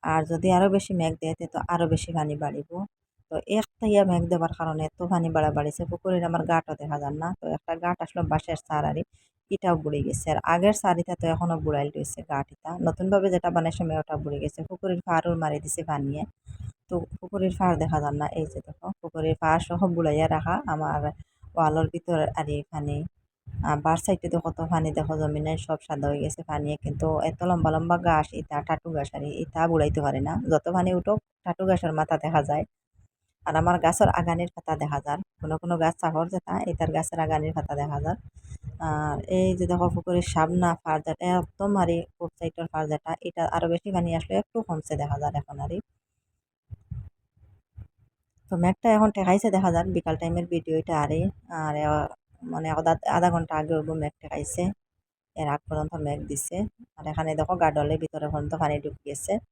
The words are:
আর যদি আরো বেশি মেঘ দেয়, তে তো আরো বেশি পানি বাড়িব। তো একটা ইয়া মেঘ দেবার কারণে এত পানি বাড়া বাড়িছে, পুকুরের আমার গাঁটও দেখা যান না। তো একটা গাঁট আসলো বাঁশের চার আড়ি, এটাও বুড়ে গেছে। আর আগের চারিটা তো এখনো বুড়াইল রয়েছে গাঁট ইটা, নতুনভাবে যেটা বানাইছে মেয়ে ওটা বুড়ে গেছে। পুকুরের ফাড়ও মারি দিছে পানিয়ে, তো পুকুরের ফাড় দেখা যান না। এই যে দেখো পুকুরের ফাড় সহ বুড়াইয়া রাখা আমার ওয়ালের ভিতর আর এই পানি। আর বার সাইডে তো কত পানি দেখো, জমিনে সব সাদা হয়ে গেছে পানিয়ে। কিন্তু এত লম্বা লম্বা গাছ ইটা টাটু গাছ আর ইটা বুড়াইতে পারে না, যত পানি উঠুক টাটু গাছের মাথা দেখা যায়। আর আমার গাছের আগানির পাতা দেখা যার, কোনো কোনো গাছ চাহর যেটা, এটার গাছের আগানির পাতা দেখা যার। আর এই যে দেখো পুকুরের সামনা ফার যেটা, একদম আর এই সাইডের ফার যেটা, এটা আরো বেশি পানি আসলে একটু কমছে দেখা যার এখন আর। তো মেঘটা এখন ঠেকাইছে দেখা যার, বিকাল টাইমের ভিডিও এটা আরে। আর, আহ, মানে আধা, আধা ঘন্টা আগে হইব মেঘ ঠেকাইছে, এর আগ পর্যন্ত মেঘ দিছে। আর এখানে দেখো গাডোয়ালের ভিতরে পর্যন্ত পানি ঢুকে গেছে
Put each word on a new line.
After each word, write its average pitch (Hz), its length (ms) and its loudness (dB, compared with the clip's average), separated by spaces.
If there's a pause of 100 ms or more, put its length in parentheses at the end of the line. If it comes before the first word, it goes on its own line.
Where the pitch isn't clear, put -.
আর 156 180 2 (100)
যদি 165 160 2 (100)
আরো 190 180 8
বেশি 196 240 0
মেঘ 160 220 2
দেয়, 160 180 -2
তে 170 140 -8
তো 165 60 -2 (140)
আরো 170 200 4
বেশি - 240 -2
পানি 151 160 0 (100)
বাড়িব। 147 260 -6 (600)
তো 160 40 -6 (220)
একটা - 360 -4
ইয়া 202 180 8
মেঘ 175 200 4
দেবার 165 280 2
কারণে 160 300 -2
এত - 100 -18 (120)
পানি 170 240 2
বাড়া 156 220 4
বাড়িছে, 147 240 -2 (100)
পুকুরের 180 380 0
আমার 165 200 0
গাঁটও 165 320 2
দেখা 147 220 -4
যান 143 180 -4
না। 165 60 -4 (120)
তো 170 60 -10 (120)
একটা - 160 -6 (100)
গাঁট 175 220 0
আসলো 175 160 -6 (100)
বাঁশের 156 360 -2
চার 151 240 0
আড়ি, 147 120 -2 (480)
এটাও 185 320 2
বুড়ে 147 240 -2
গেছে। - 260 -4
আর - 60 2 (140)
আগের 196 280 6
চারিটা 175 400 2
তো - 120 -2
এখনো 165 220 0 (100)
বুড়াইল 143 300 0
রয়েছে 147 240 -8 (100)
গাঁট 139 240 -2
ইটা, - 180 -12 (140)
নতুনভাবে 190 480 2
যেটা 180 220 2
বানাইছে 165 320 0
মেয়ে 156 140 -2
ওটা 156 220 -6
বুড়ে 147 200 -4
গেছে। 151 160 -6 (100)
পুকুরের 185 380 -4
ফাড়ও 170 240 2 (120)
মারি 151 200 -2
দিছে 156 260 -6
পানিয়ে, 143 320 -2 (680)
তো - 60 -6 (260)
পুকুরের 185 380 -2
ফাড় 180 260 6
দেখা 156 200 2
যান 143 180 -2
না। 151 60 -2 (120)
এই 156 120 -2
যে 160 160 -10
দেখো 156 200 -16 (140)
পুকুরের 160 400 -2
ফাড় 160 260 4
সহ 175 120 -2 (160)
বুড়াইয়া 160 400 2
রাখা 165 200 0 (180)
আমার 151 280 -2 (540)
ওয়ালের 160 380 4
ভিতর 170 240 -2 (220)
আর 151 160 -2
এই 143 60 -4 (100)
পানি। 147 260 -4 (720)
আর 151 160 2
বার 160 200 4
সাইডে 185 280 0
তো 170 120 2
কত 165 140 -6 (140)
পানি 160 240 2
দেখো, 156 240 -2
জমিনে 151 320 -2 (120)
সব 156 220 -4
সাদা 143 220 -4
হয়ে 143 140 -2
গেছে 151 260 -6
পানিয়ে। 147 340 -2
কিন্তু 147 240 -2 (220)
এত 160 100 -10 (100)
লম্বা 165 260 2
লম্বা 170 220 2 (100)
গাছ 156 200 4 (120)
ইটা 151 180 -6 (100)
টাটু 165 280 -2
গাছ 143 200 -2
আর 147 80 -6 (200)
ইটা 160 180 -2 (100)
বুড়াইতে 151 340 4
পারে 139 220 0
না, 160 60 -2 (180)
যত 156 140 4 (100)
পানি 180 140 4 (100)
উঠুক 208 200 0 (240)
টাটু 185 260 -4
গাছের 175 300 4
মাথা 156 160 2 (100)
দেখা 160 240 4
যায়। 151 140 0 (840)
আর 156 160 -2
আমার 175 140 4 (100)
গাছের 175 240 6 (100)
আগানির 170 360 0
পাতা - 260 -4
দেখা 147 240 -2
যার, 147 140 -2 (220)
কোনো 156 200 -2
কোনো 175 220 0
গাছ 165 180 4
চাহর 160 320 0
যেটা, 180 200 -4 (160)
এটার 165 260 0
গাছের 165 300 -2
আগানির 156 320 0
পাতা 147 240 -4
দেখা 143 240 -2
যার। 175 120 -2 (720)
আর 151 280 -2 (200)
এই 185 180 4
যে 180 160 0
দেখো 175 240 4
পুকুরের 175 380 0
সামনা 170 360 4 (120)
ফার 156 240 0
যেটা, 160 180 -4 (140)
একদম 196 340 -2 (100)
আর 170 140 4
এই 170 60 0 (360)
সাইডের 165 340 -6
ফার 156 200 -2
যেটা, 156 200 -4 (160)
এটা 175 140 -4 (140)
আরো 170 180 0
বেশি 170 220 -4
পানি 175 140 0 (100)
আসলে 175 220 -6
একটু - 160 -8 (100)
কমছে 160 340 -4
দেখা 147 200 -2
যার 147 200 -2
এখন 143 240 -12
আর। 160 60 -6 (2750)
তো - 20 -2 (100)
মেঘটা 190 240 2 (100)
এখন 214 180 6
ঠেকাইছে 190 400 4
দেখা 190 200 4
যার, 170 100 4 (100)
বিকাল 165 260 0
টাইমের 175 320 0
ভিডিও 160 280 -2
এটা 165 220 -2
আরে। 151 160 0 (420)
আর, 151 220 -2
আহ, 151 240 2 (360)
মানে 160 280 -4
আধা, 160 220 2 (220)
আধা 175 180 6
ঘন্টা 165 260 -2
আগে 156 180 -2
হইব 156 120 -2 (120)
মেঘ 151 200 -4
ঠেকাইছে, 151 420 -6 (720)
এর 156 180 -4
আগ 147 140 -2
পর্যন্ত 156 260 -4 (120)
মেঘ 143 140 -2 (100)
দিছে। 147 280 -6 (400)
আর 151 140 -18
এখানে 160 180 -2 (100)
দেখো 156 220 0
গাডোয়ালের 151 420 2
ভিতরে 151 280 -6
পর্যন্ত 147 300 -4
পানি 151 220 2
ঢুকে 147 260 -10
গেছে 143 240 -6 (180)